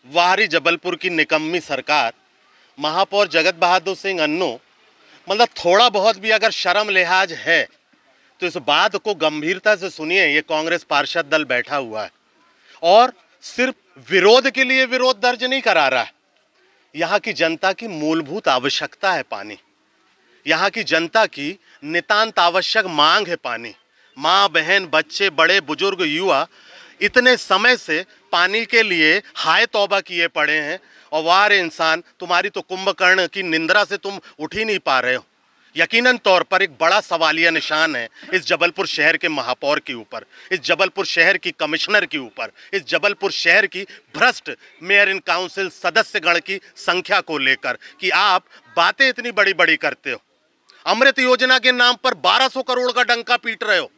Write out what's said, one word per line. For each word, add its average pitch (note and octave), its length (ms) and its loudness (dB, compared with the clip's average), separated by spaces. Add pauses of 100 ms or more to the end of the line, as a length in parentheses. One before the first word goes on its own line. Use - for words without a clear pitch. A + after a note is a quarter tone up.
वाहरी F3+ 420 2
जबलपुर E3 480 -2
की F3+ 140 -6
निकम्मी D#3 500 -2
सरकार, C#3 540 -2 (640)
महापौर F#3 500 0
जगत E3 280 0
बहादुर F3+ 400 0
सिंह F#3 280 -6
अन्नू, D3+ 280 -2 (760)
मतलब G#3+ 200 2 (100)
थोड़ा G3 320 4
बहुत G3+ 280 0
भी G#3 140 -6
अगर G#3+ 200 2
शर्म G3+ 380 -2
लिहाज F#3 500 0
है D#3 240 0 (800)
तो F3+ 60 -4
इस F3 100 -8 (100)
बात D#3+ 300 2
को G3+ 180 -4
गंभीरता D#3 600 -2
से F3+ 140 -10
सुनिए। E3 380 0
ये D3 160 2
कांग्रेस E3 420 -4
पार्षद D3 400 -2
दल D3+ 200 0
बैठा B2+ 320 -4
हुआ G#2+ 260 -6
है F2 80 -12 (720)
और A3+ 300 6 (300)
सिर्फ C4 320 -4 (340)
विरोध G#3+ 400 6
के C4 140 0
लिए C4 240 2
विरोध B3+ 340 0
दर्ज B3 220 0
नहीं B3+ 180 -2
करा E3 260 2
रहा B2+ 140 0
है। - 160 -10 (800)
यहाँ E3+ 240 0
की A3 140 -6
जनता E3 400 -2
की A#3 140 -12
मूलभूत D#3+ 640 -4
आवश्यकता C#3 600 -2
है D3 120 -4
पानी, G#2 340 -12 (880)
यहाँ D#3+ 240 0
की A3 140 -6
जनता E3 440 0
की D3 320 -10 (240)
नितांत G3 560 -2
आवश्यक F3+ 480 0
मांग E3+ 400 2
है E3+ 100 -6
पानी। A#2 360 -10 (440)
माँ, F#3 320 2
बहन, E3+ 360 0
बच्चे, D#3 460 -2
बड़े, E3 300 2
बुजुर्ग, E3+ 420 -4
युवा D#3 420 0 (560)
इतने A#3+ 360 4
समय A3+ 400 2
से E3 260 -4 (280)
पानी F#3+ 340 0
के A3+ 180 2
लिए E3 320 2 (200)
हाय F3 320 2
तौबा G3+ 340 0
किए E3+ 280 -4
पड़े D3+ 300 0
हैं, D3+ 200 -6 (320)
और D#3 120 -2
वाह F#3 240 4
रे G3+ 120 4
इंसान, E3 440 -2 (160)
तुम्हारी F3+ 300 -2
तो G3 140 -8
कुंभकर्ण F#3 640 0
की G3 180 -8
निंद्रा E3 380 0
से G3 140 -6
तुम G3 220 -10 (200)
उठ D#3 160 -10
ही A3 100 -4
नहीं G3+ 160 -4
पा C3+ 180 0
रहे B2+ 160 -2
हो। A2+ 100 -10 (500)
यकीनन A#3 420 2
तौर F#3 260 2
पर F#3 180 0
एक F3+ 180 -2
बड़ा F3 220 2
सवालिया D#3+ 500 0
निशान D#3 440 -2
है A#2 120 -6 (260)
इस F3+ 140 -2
जबलपुर E3+ 400 -2
शहर D#3+ 300 0
के E3+ 120 -4
महापौर C#3+ 500 -2
के C#3+ 140 -10
ऊपर, A2+ 300 -12 (280)
इस F#3 100 -4
जबलपुर F3+ 440 -2
शहर F3 320 0
की F3+ 160 -8
कमिश्नर E3+ 520 -2
के D#3 120 -10
ऊपर, A#2 340 -10 (220)
इस F3+ 120 -6
जबलपुर F#3 460 -2
शहर F#3+ 340 2
की F#3 180 -8 (320)
भ्रष्ट G3 360 0 (320)
मेयर G3+ 260 4
इन F#3+ 180 -4
काउंसिल F3+ 440 -4
सदस्यगण F3+ 680 -2
की F#3+ 200 -8 (180)
संख्या F#3 440 -2
को D#3 180 -6
लेकर C3 380 -2 (240)
कि F#3 100 -2
आप G3 340 2 (320)
बातें G3 320 2
इतनी A#3+ 220 -6
बड़ी-बड़ी F#3 440 2
करते C#3 360 -6
हो। A2+ 80 -8 (640)
अमृत B3+ 340 2
योजना B3+ 400 2
के B3+ 140 2
नाम B3 300 4
पर B3 160 0
बारह A3 280 2
सौ C4 160 -4
करोड़ B3 280 -2
का B3 140 0
डंका A#3+ 320 0
पीट A#3 260 -8
रहे G#3 140 2
हो। C3+ 200 -2